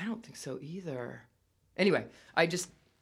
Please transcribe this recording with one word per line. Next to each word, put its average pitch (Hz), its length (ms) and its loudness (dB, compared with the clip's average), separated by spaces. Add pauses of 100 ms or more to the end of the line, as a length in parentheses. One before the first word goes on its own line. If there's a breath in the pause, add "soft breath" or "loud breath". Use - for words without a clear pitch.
I 190 40 -6
don't 226 180 -6
think - 140 -18
so 131 240 -8
either. 143 600 -10 (560)
Anyway, 151 280 6 (300 loud breath)
I 170 120 6
just, 175 220 -4 (320)